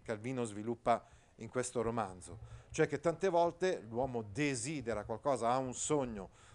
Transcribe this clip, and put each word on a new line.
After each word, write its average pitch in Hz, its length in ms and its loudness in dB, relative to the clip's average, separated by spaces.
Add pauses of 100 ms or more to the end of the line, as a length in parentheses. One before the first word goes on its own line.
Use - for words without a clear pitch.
Calvino 120 400 -2
sviluppa 113 600 0 (340)
in 113 120 -10
questo 127 320 -2
romanzo, 104 560 -4 (320)
cioè 156 180 4
che 143 120 -2
tante 170 300 2
volte 170 600 2
l'uomo 120 320 0
desidera 117 840 -2
qualcosa, 117 460 0
ha 127 80 6
un 131 160 0
sogno, 117 560 -2 (260)